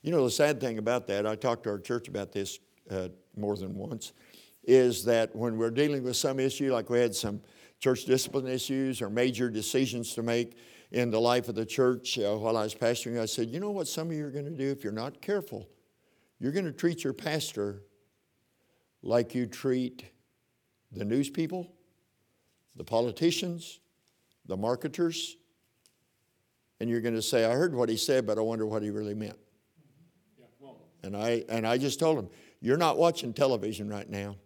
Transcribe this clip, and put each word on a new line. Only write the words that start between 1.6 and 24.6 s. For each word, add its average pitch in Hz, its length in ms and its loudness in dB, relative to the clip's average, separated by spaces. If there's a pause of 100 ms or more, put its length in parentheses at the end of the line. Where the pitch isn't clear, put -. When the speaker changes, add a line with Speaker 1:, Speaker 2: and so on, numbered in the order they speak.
Speaker 1:
to 110 60 0
our 101 80 -2
church 120 300 -4
about 98 240 -6
this, 98 260 -4 (320)
uh, 92 200 -4 (260)
more 104 180 -2
than 98 220 -6
once, 107 360 -10 (520)
is 123 400 6
that 113 320 2
when 113 200 -2
we're 113 140 0
dealing 139 320 0
with 123 140 -4
some 135 240 0
issue, 135 320 0
like 113 180 -2
we 120 80 4
had 120 160 4
some 104 260 -4 (380)
church 127 280 2
discipline 131 420 2
issues 131 520 -2
or 104 80 -4
major 120 400 2
decisions 117 680 0
to 117 100 -4
make 117 320 0 (340)
in 120 220 2
the 110 80 4
life 120 280 4
of 107 60 -6
the 113 100 -2
church, 123 540 2
uh, 104 160 2
while 110 220 0
I 107 80 2
was 107 100 -4
pastoring, 120 460 0
I 110 60 -2
said, 113 220 -2
"You 147 120 -6
know 208 100 -4
what 190 160 -4
some 165 220 -6
of 160 60 -4
you 151 120 -4
are 139 60 -8
gonna 143 180 -8
do 139 220 -2
if 139 100 -6
you're 104 100 -4
not 120 280 -6
careful? 180 500 -6 (680)
You're 135 100 0
gonna 170 220 -2
treat 165 320 -2
your 135 80 0
pastor 104 720 -4 (1160)
like 117 320 0
you 123 120 0
treat 127 580 -4 (880)
the 101 120 -6
news 135 260 0
people, 175 420 -6 (1040)
the - 80 -12
politicians, 165 960 0 (640)
the 95 120 -6
marketers, 127 800 -2 (1400)